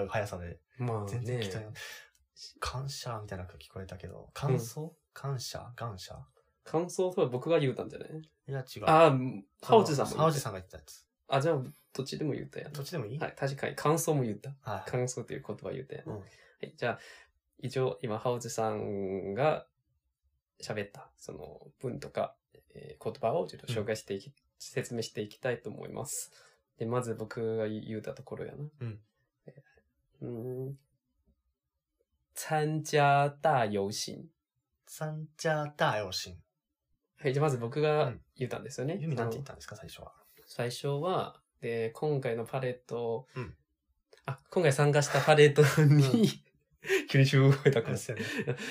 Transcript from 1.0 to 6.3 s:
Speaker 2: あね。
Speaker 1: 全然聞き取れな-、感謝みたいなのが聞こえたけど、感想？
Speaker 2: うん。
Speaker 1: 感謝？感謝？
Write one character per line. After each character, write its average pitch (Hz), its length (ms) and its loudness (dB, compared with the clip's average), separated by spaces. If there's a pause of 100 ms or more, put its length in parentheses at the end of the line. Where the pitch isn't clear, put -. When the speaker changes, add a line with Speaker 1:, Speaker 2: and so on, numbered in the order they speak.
Speaker 2:
あ 101 40 -6
ね。 98 60 -8
Speaker 1:
全 117 160 -4
然 123 140 -2
聞 - 20 -2
き 101 80 -4
取 92 120 -8
れ 107 40 -12
な-、 107 60 -14 (840)
感 135 300 -6
謝 123 320 -8
み 104 80 -14
た 98 60 -8
い 95 40 -8
な 92 60 -8
の 90 60 -14
が - 80 -20
聞 - 120 -20
こ 95 120 -12
え 92 40 -12
た 92 120 -14
け 92 80 -14
ど、 - 260 -16
感 127 260 0
想？ 117 260 -6
Speaker 2:
う - 20 -8
ん。 165 40 -12 (220)
Speaker 1:
感 139 260 -6
謝？ 113 380 -10
感 110 220 -8
謝？ - 180 -14 (480)